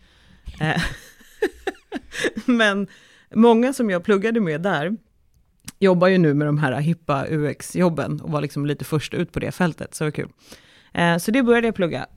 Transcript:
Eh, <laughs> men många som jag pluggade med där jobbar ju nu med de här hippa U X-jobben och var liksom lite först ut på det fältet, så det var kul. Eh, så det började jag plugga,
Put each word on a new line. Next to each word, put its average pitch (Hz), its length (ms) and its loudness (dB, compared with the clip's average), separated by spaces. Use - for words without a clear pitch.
Eh, 156 220 0
<laughs> - 0 -
men 208 420 2
många 233 380 6
som 233 160 -2
jag 175 140 -2
pluggade 220 360 2
med 160 220 -2
där 180 360 -2
jobbar 185 280 4
ju 185 100 4
nu 160 160 4
med 147 140 2
de 147 100 2
här 135 220 0
hippa 151 480 -2
U 151 200 -2
X-jobben 160 760 -2
och 165 100 -8
var 151 100 -2
liksom 143 240 -6
lite 143 200 -4
först - 280 -4
ut 175 180 -4
på - 80 -6
det - 120 -6
fältet, - 440 -4
så - 80 -6
det 156 40 -2
var 147 40 -4
kul. - 180 -8
Eh, 170 240 2
så 175 140 -2
det 262 120 2
började 233 240 4
jag 220 80 -2
plugga, 151 420 -2